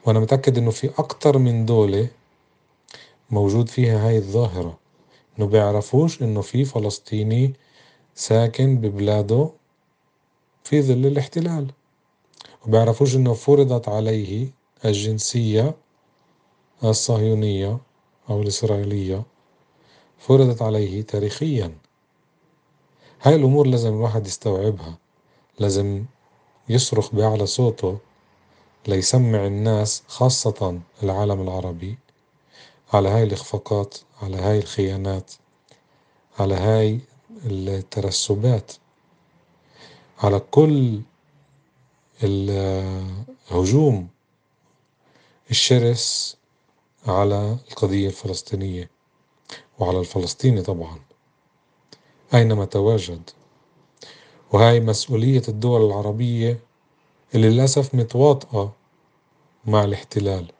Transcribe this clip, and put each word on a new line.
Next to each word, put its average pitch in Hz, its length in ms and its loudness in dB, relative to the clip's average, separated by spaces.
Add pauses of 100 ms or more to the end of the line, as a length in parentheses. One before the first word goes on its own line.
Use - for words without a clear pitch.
وأنا 110 140 2
متأكد 127 380 2
إنه 117 140 0
في 139 260 -6
أكتر 143 400 0
من 117 280 2
دولة 110 420 2 (1200)
موجود 107 400 2
فيها 113 380 2
هاي 113 100 2
الظاهرة، 98 640 -2 (600)
إنه 104 80 0
بيعرفوش 107 760 2
إنه 107 200 -2
في 123 240 -2
فلسطيني 110 880 -2 (600)
ساكن 117 640 0
ببلاده 104 720 0 (1120)
في 147 180 2
ظل 131 240 2
الاحتلال، 143 680 -2 (920)
وبيعرفوش 113 500 2
إنه 127 180 4
فرضت 127 560 2
عليه 107 580 -2 (380)
الجنسية 110 920 0 (1080)
الصهيونية 107 920 0 (520)
أو 104 120 -2
الإسرائيلية، 101 840 -2 (960)
فرضت 127 440 4
عليه 107 400 -2
تاريخيًا. 104 720 -4 (1500)
هاي 147 140 6
الأمور 139 320 4
لازم 117 260 0
الواحد 107 340 -2
يستوعبها، 95 720 -4 (600)
لازم 101 460 -2 (640)
يصرخ 113 460 0
بأعلى 107 300 0
صوته 101 520 -2 (880)
ليسمع 104 600 0
الناس، 107 600 -2
خاصة 104 720 -2 (240)
العالم 98 380 -2
العربي، 92 560 -8 (960)
على 98 160 4
هاي 113 140 2
الإخفاقات، 101 760 -4 (240)
على 95 160 -8
هاي 101 220 0
الخيانات، 95 720 -4 (1080)
على 98 160 0
هاي 110 440 2 (460)
الترسبات، 98 1300 -2 (1500)
على 101 200 2
كل 135 600 2 (1200)
الهجوم 95 1800 -2 (1400)
الشرس - 840 0 (720)
على 104 500 0 (140)
القضية 98 360 -2
الفلسطينية 92 840 -8 (880)
وعلى 92 200 0
الفلسطيني 92 640 -2
طبعًا 85 380 -8 (1300)
أينما 110 320 4
تواجد. 95 640 -2 (1200)
وهاي 117 280 6
مسؤولية 117 680 0
الدول 113 380 0
العربية 113 760 -2 (760)
اللي 110 140 6
للأسف 135 460 2
متواطئة 120 800 2 (920)
مع 107 180 2
الاحتلال 101 760 -4